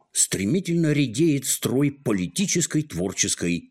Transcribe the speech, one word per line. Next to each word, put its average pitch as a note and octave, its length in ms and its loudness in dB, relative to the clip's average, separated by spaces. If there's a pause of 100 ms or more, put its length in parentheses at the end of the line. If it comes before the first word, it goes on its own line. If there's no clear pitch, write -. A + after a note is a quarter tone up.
(140)
стремительно D#3+ 800 0
редеет C#3 520 2
строй C#3 460 0
политической D3 920 0
творческой F2+ 880 -2